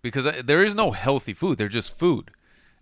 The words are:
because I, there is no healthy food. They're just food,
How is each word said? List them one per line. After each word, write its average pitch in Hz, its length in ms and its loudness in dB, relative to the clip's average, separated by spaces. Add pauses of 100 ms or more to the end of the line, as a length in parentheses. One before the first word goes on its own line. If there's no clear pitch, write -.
because 131 240 -2
I, 131 160 -4
there 151 200 6
is 208 120 0
no 208 160 2
healthy 113 420 -2
food. - 240 -2
They're 104 120 -2
just 110 280 -6
food, 165 320 0 (520)